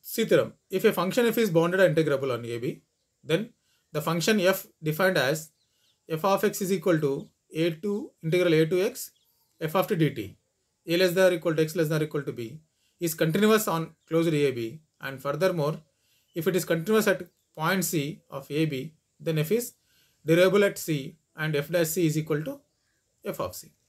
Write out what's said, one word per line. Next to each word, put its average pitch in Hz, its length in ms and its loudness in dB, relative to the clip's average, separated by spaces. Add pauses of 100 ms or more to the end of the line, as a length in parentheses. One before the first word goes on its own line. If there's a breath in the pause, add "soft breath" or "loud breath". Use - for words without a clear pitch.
See - 220 -4
theorem. 156 300 2 (160)
If 190 160 -4
a 208 80 4
function 180 320 0
f 226 120 0
is 220 120 2
bounded 170 320 2
and 165 120 6
integrable 139 400 0
on 117 120 -6
A 117 120 -8
B, 127 260 -8 (380)
then 175 280 -2 (420)
the 151 100 -4
function 170 380 0
f 185 260 2 (160)
defined 170 360 0
as 147 340 -2 (560)
f 160 160 -6
of 196 220 2
x - 160 -2
is 185 100 -2
equal 175 280 2
to 151 300 -2 (220)
A 165 200 0
two, 202 400 -6 (120)
integral 175 300 2
A 156 140 6
to 180 180 0
x, - 260 -8 (480)
f 160 160 -6
of 185 120 2
t 208 80 -2
D 156 160 2
T, 101 260 -12 (500)
A 170 100 0
less 180 160 4
than 185 180 6
or 180 40 0
equal 165 200 -2
to 160 80 2
x 160 120 -2
less 165 120 2
than 156 140 0
or 151 40 0
equal 151 180 -6
to 135 100 -8
b, 123 260 -12 (400)
is 165 140 -4
continuous 202 540 2
on 165 280 -4 (120)
closed 165 260 2
A 143 180 2
B, 120 300 -8 (180)
and 135 220 -10
furthermore, 156 560 -2 (580)
if 165 120 -4
it 180 80 0
is 180 100 0
continuous 208 420 0
at 185 200 -2 (280)
point 170 300 -2
C 156 440 -4
of 139 220 -12
A 156 140 0
B, 147 280 -8 (260)
then 156 180 -4
f 151 140 -2
is 240 220 -2 (520)
derivable 185 400 4
at 185 120 0
C 151 380 -6 (200)
and 156 200 -4
f 151 140 -2
dash 170 180 2
C 165 200 0
is 151 100 0
equal 156 260 -2
to 277 160 -10 (640)
f 202 160 -8
of 185 160 -6
C. - 160 -18 (180)